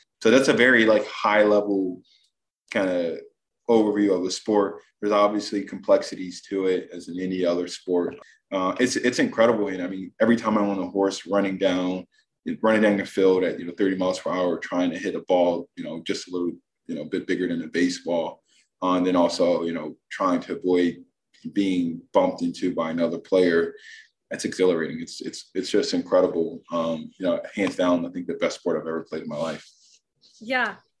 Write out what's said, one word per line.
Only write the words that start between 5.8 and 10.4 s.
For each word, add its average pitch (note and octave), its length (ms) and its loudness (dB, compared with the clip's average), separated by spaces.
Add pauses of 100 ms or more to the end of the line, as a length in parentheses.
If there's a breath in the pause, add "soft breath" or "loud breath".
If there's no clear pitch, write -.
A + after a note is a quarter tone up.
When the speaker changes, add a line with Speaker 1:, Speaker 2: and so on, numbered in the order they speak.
Speaker 1:
to F#2+ 200 0
it, F#2 260 -2
as E2+ 140 -14
in F2 120 -8
any F#2 240 -2
other F2 240 0
sport. F2 480 -2 (340 loud breath)
Uh, F#2+ 300 -2
it's, B2+ 160 0
it's B2 220 -2
incredible. A2+ 500 2
And F#2 140 -6
I F2 40 -6
mean, F#2+ 320 -10
every A2+ 180 4
time G#2+ 200 0